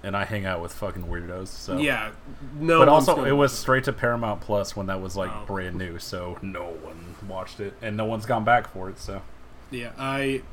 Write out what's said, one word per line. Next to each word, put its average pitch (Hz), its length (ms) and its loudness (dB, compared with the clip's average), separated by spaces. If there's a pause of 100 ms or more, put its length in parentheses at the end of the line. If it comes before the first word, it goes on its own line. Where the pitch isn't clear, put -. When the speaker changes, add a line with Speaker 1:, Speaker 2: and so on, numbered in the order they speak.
Speaker 1:
and 98 140 -2
I 98 80 0
hang 101 200 -2
out 90 160 -2
with 85 120 -8
fucking 92 300 -6
weirdos, 87 440 -6
so. - 300 -6
Speaker 2:
Yeah, 123 320 0 (500)
no 160 200 6
Speaker 1:
But 135 100 10
Speaker 2:
one's 156 180 8
Speaker 1:
also, 185 140 8
Speaker 2:
gonna 135 80 2
Speaker 1:
it - 40 4
was 143 180 6
Speaker 2:
watch - 60 -6
it. - 40 -6
Speaker 1:
straight 131 240 4
to 135 80 0
Paramount 117 480 0
Plus 101 340 0
when 98 120 -4
that 95 140 -2
was, 95 140 -6
like, 95 160 -2
Speaker 2:
Oh. 104 140 -8
Speaker 1:
brand 92 320 -4
new, 87 200 -6
so 90 440 -8
no 92 240 -8
one 85 500 -12 (120)
watched 95 340 -8
it, 101 200 -6
and 107 140 -4
no 110 100 0
one's 110 200 -2
gone 113 180 2
back 117 240 6
for 92 220 -8
it, - 100 -12
so. 98 220 -8 (500)
Speaker 2:
Yeah, 120 260 -8
I, 135 440 -2 (120)